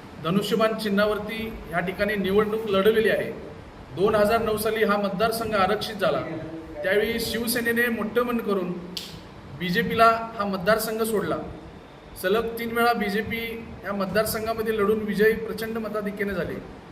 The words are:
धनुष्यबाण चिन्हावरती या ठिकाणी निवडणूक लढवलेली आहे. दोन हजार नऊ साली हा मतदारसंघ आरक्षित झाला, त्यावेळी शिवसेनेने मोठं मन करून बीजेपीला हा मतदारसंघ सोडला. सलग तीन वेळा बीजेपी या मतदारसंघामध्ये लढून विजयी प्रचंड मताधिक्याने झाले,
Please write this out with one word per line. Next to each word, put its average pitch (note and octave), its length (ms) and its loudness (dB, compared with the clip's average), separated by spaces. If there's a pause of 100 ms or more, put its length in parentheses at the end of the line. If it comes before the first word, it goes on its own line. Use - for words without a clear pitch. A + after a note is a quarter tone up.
(240)
धनुष्यबाण G3+ 500 2
चिन्हावरती G#3 720 0 (240)
या E3 100 -2
ठिकाणी G3 360 0
निवडणूक G#3 520 2
लढवलेली G#3 420 6
आहे. C3+ 200 0 (680)
दोन G#3 180 4
हजार G#3+ 280 4
नऊ A3 140 0
साली A3 280 0
हा G3+ 120 4
मतदारसंघ G#3+ 580 0
आरक्षित G#3 420 2
झाला, D#3 240 2 (540)
त्यावेळी A3 460 0
शिवसेनेने A#3 720 0
मोठं A3 340 0
मन A#3+ 140 0
करून F#3+ 340 -2 (880)
बीजेपीला A3+ 500 4 (300)
हा G3+ 60 -2
मतदारसंघ G#3+ 580 0
सोडला. G#3+ 340 0 (840)
सलग A3 260 2 (100)
तीन A3+ 140 -4
वेळा A#3 200 4
बीजेपी G#3 480 -2 (440)
या F#3+ 80 -4
मतदारसंघामध्ये G#3+ 840 0
लढून G#3+ 280 4
विजयी G#3 320 4
प्रचंड A3 420 -6
मताधिक्याने G3+ 560 -4
झाले, C#3 200 -2 (380)